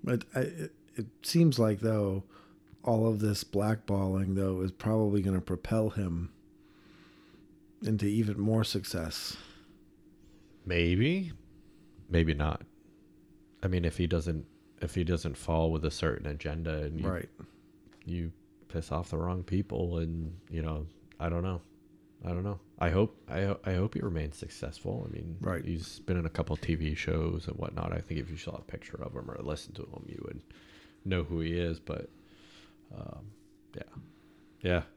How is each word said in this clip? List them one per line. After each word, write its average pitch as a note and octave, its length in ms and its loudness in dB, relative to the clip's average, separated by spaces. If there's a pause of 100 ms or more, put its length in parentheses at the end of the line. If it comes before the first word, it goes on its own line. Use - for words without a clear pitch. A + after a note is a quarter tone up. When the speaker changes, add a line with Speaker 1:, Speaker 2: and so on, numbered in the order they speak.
Speaker 1:
But B2 220 0 (100)
I, C3 60 0
it, D#3 320 -4 (240)
it A2 100 -4 (160)
seems E3 360 6
like, G#2+ 220 4
though, G#2 440 2 (600)
all A2+ 240 4
of A2 120 2
this G#2 240 2
blackballing, G2 880 2
though, F#2+ 260 2
is F#2+ 120 2
probably G#2+ 500 4
gonna F#2+ 180 4
propel A2 500 0
him F2 400 -2 (1500)
into G#2+ 240 2
even G#2 320 2
more A2 260 4
success. - 720 -4 (1300)
Speaker 2:
Maybe. G#2 680 4 (760)
Maybe E2 260 4
not. D2+ 280 0 (1000)
I F#2+ 60 0
mean, F2+ 160 2
if D#2+ 120 0
he F2 100 2
doesn't, D#2+ 380 0 (380)
if E2+ 120 -4
he F2+ 100 2
doesn't D#2+ 320 0
fall D#2+ 360 2
with D#2 120 0
a D2+ 60 2
certain - 360 -2
agenda D2+ 560 -4
and D#2 180 -4
you, F#2+ 80 0
Speaker 1:
Right. F2+ 200 -2 (760)
Speaker 2:
you E2 280 -4 (360)
piss E2 240 -6
off E2 180 -4
the D#2+ 60 -4
wrong F2 260 -2
people F2 560 0
and, E2 400 -2 (120)
you E2 120 -4
know, D#2 240 -2 (320)
I E2+ 120 -2
don't E2+ 120 0
know. F2+ 180 -2 (680)
I - 20 -2
don't F2+ 160 -2
know. G2+ 140 -4 (200)
I F2 120 4
hope, G2 260 4 (120)
I D#2+ 140 -2
ho-, G2 220 0
I F#2+ 100 0
hope F#2+ 200 2
he - 60 0
remains D#2+ 360 -2
successful. - 720 -6
I D2 60 -8
mean, D#2+ 260 -8
Speaker 1:
Right. F2 240 -2
Speaker 2:
he's E2 360 -4
been F2+ 160 0
in E2+ 100 0
a D#2+ 40 -2
couple D#2 260 -2
T - 180 0
V D#2 200 0
shows E2 540 0
and - 80 -6
whatnot. E2 360 -4
I E2 80 -2
think D#2 200 -4
if E2 100 -8
you D#2 60 -8
saw - 200 -8
a - 60 -12
picture - 400 -12
of - 120 -8
him - 160 -8
or - 120 -10
listened - 340 -6
to - 60 -10
him, - 260 -12
you - 180 -12
would - 140 -10 (640)
know F2+ 180 2
who E2 180 -2
he E2 120 0
is. E2+ 280 0
But, - 280 -8 (880)
um, - 300 -12 (500)
yeah. - 60 -12 (800)
Yeah. F2+ 200 4 (140)